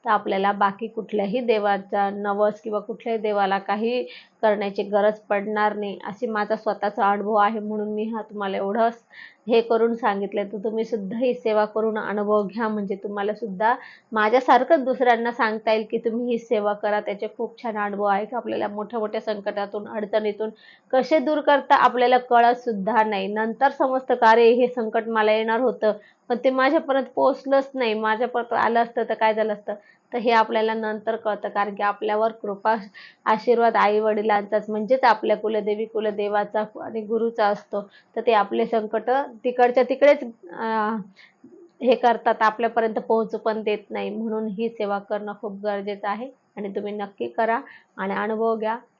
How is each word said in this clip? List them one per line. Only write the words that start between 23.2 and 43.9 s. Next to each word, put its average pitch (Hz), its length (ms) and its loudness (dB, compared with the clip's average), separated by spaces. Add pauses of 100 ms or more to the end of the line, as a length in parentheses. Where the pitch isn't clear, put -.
नंतर 220 440 0
समजतं 262 440 0
का, 240 160 6
अरे, 233 200 8
हे 247 160 4
संकट 226 420 -4
मला 214 240 2
येणार 226 280 0
होतं, 214 320 2 (380)
पण 240 140 0
ते 269 60 6
माझ्यापर्यंत 269 640 2
पोहोचलंच 269 600 2
नाही. 233 200 0
माझ्यापर्यंत 233 580 -2
आलं 226 300 2
असतं 233 260 -2
तर 226 60 -2
काय 220 200 2
झालं 214 180 0
असतं? 208 220 -8 (380)
तर 247 60 -4
हे 233 120 0
आपल्याला 220 440 2
नंतर 220 420 -4
कळतं, 208 320 -4
कारण 202 260 -2
की 202 80 -6
आपल्यावर 214 500 0
कृपा, 214 420 -2 (500)
आशीर्वाद 226 520 2
आई 208 240 4
वडिलांचाच, 214 680 0
म्हणजेच 214 340 0
आपल्या 214 320 4
कुलदेवी, 214 480 -2
कुलदेवाचा 208 800 -2 (160)
आणि 226 200 -8
गुरुचा 226 460 0
असतो. 202 440 -4 (260)
तर 226 40 -2
ते 233 120 2
आपले 220 340 2
संकट 220 360 -2 (420)
तिकडच्या 247 400 4
तिकडेच, 285 360 4 (320)
अं, 220 440 -2 (840)
हे 247 120 4
करतात, 233 460 2
आपल्यापर्यंत 220 540 2
पोहोचू 220 440 0
पण 220 240 -2
देत 208 280 -4